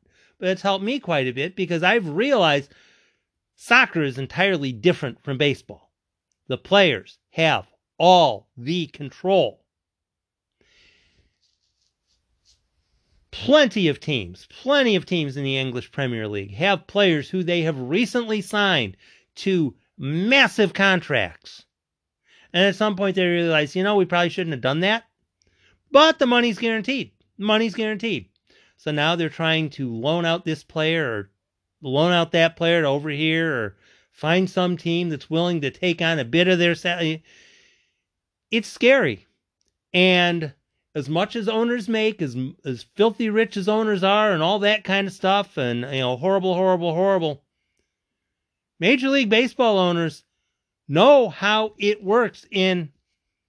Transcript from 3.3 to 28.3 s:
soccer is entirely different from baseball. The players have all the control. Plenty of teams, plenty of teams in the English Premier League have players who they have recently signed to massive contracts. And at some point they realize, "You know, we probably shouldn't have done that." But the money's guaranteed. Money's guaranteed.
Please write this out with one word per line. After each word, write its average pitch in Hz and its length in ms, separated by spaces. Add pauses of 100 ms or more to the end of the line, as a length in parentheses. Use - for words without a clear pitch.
soccer 233 480
is 135 160
entirely 143 520
different 123 520
from 139 140
baseball. 139 540 (560)
The 127 120
players 175 580 (140)
have 147 360 (360)
all 165 540
the 156 300
control. 147 760 (3750)
Plenty 240 600
of 135 100
teams, 98 500
plenty 262 460
of 175 100
teams 147 320
in 143 60
the 135 140
English 123 340
Premier 120 360
League 101 280
have 175 320
players 175 420
who 185 140
they 170 180
have 160 180
recently 214 640
signed 180 560 (380)
to 170 400 (240)
massive 196 720
contracts. 156 920 (880)
And 175 140
at 196 100
some 214 200
point 190 200
they 185 120
realize, 165 480
"You 185 80
know, 208 120
we 190 100
probably 175 240
shouldn't 170 240
have 127 80
done 135 180
that." 214 240 (880)
But 311 260
the 285 80
money's 240 320
guaranteed. 226 540 (260)
Money's 214 380
guaranteed. 214 540 (480)